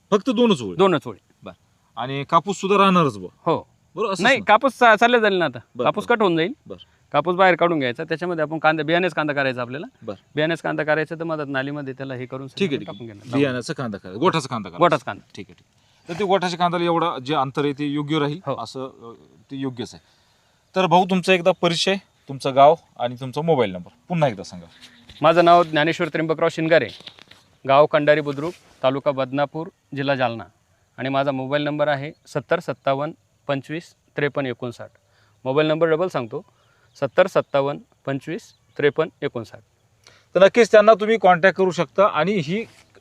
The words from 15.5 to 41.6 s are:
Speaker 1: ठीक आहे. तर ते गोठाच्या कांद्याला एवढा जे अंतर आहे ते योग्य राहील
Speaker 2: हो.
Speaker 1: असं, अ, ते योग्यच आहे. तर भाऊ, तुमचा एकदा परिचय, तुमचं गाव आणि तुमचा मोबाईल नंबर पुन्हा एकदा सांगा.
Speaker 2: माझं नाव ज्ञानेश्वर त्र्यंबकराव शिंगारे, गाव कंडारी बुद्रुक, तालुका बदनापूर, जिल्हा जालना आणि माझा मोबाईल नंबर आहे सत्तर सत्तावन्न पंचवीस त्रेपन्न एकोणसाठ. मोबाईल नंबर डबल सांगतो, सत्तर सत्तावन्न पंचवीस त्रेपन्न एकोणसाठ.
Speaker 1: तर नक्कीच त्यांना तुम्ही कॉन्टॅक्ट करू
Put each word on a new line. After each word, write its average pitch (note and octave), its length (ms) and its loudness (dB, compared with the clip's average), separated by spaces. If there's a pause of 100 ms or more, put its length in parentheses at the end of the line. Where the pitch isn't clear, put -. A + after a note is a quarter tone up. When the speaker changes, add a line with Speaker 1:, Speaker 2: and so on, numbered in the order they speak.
Speaker 1:
ठीक - 160 -20
आहे. - 440 -20
तर E3 60 -8
ते G#3 60 -2
गोठाच्या F3+ 340 0
कांद्याला F3 260 0
एवढा E3 400 0
जे D3 100 -2
अंतर C#3 280 -2
आहे C#3+ 100 -2
ते C#3+ 120 -6
योग्य D3 340 -4
राहील D3 260 -4
Speaker 2:
हो. A#2 180 -6
Speaker 1:
असं, C3 220 -10
अ, A#2 280 -18 (380)
ते C#3 60 -12
योग्यच B2+ 360 -8
आहे. E2 80 -20 (760)
तर F#3 100 2
भाऊ, F3 200 4
तुमचा F#3 280 0
एकदा F3+ 180 2 (100)
परिचय, E3+ 340 0 (320)
तुमचं C3+ 280 -6
गाव C#3+ 200 8 (240)
आणि B2 200 -6
तुमचा C3 220 -8
मोबाईल C#3+ 300 0
नंबर F2+ 180 -12 (180)
पुन्हा D#3+ 220 0
एकदा F#2+ 140 -8
सांगा. F2 220 -16 (560)
Speaker 2:
माझं E3+ 240 6
नाव F3 180 8
ज्ञानेश्वर D#3 440 0
त्र्यंबकराव D#3+ 420 -2
शिंगारे, D#3+ 380 2 (800)
गाव C#3+ 180 6
कंडारी D3+ 360 2
बुद्रुक, C#3+ 320 -6 (300)
तालुका C3+ 280 0
बदनापूर, C#3 560 -4 (280)
जिल्हा C#3 200 -2
जालना A#2 280 -2 (540)
आणि B2 120 -6
माझा C#3 220 0
मोबाईल C3+ 320 -4
नंबर D3 240 -2
आहे D3 240 -4 (160)
सत्तर D#3+ 320 -4
सत्तावन्न C#3+ 540 -4 (340)
पंचवीस D3 360 -6 (320)
त्रेपन्न C#3+ 340 -4
एकोणसाठ. A#2+ 400 -12 (560)
मोबाईल C#3+ 220 2
नंबर D#3+ 200 2
डबल D#3+ 200 0
सांगतो, C3+ 340 -8 (580)
सत्तर - 280 2
सत्तावन्न C#3+ 540 -2 (240)
पंचवीस C#3 360 -8 (360)
त्रेपन्न D3 480 -2
एकोणसाठ. A#2+ 340 -10 (760)
Speaker 1:
तर F3+ 80 6
नक्कीच G3+ 280 6
त्यांना G#3+ 220 10
तुम्ही G#3+ 240 2
कॉन्टॅक्ट F3+ 400 4
करू F#3 140 2